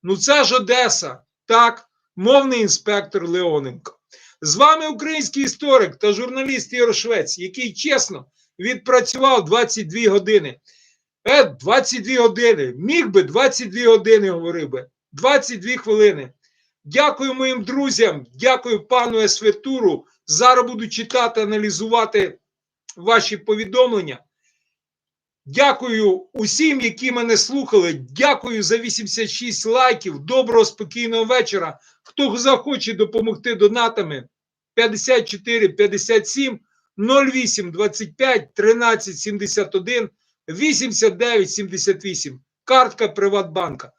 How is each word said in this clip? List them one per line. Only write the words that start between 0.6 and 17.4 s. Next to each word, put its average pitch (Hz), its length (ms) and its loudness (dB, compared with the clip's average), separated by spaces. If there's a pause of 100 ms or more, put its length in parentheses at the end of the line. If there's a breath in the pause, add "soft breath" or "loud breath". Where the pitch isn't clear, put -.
так, 233 400 2 (300)
мовний 254 460 2
інспектор 202 680 -2
Леоненко. 151 720 -4 (420 soft breath)
З 156 140 -2
вами 311 320 4
український 294 560 -6
історик 254 520 2
та 208 180 0
журналіст 254 600 -6
Ігор 240 220 2
Швець, 214 440 -4
який 190 340 -8
чесно 240 520 -4 (340)
відпрацював 254 880 0
двадцять 214 420 -2
дві 220 200 0
години. 196 520 2 (640 soft breath)
Е, 269 200 4
двадцять 233 580 0
дві 247 160 -2
години. 208 600 2
Міг 285 300 -2
би 190 160 4
двадцять 240 460 0
дві 233 160 -4
години, 214 460 6
говорив 170 380 -6
би. 127 180 -10 (240)
Двадцять 247 480 0
дві 240 180 -6
хвилини. 202 560 2 (500)
Дякую 269 500 0
моїм 262 300 -4